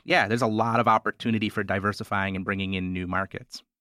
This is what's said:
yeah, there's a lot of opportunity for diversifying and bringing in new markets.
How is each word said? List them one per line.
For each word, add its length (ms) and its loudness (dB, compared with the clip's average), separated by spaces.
yeah, 240 2
there's 140 2
a 60 2
lot 340 2
of 80 4
opportunity 580 2
for 160 -4
diversifying 720 -2
and 80 -4
bringing 300 -4
in 180 -4
new 160 -4
markets. 560 -6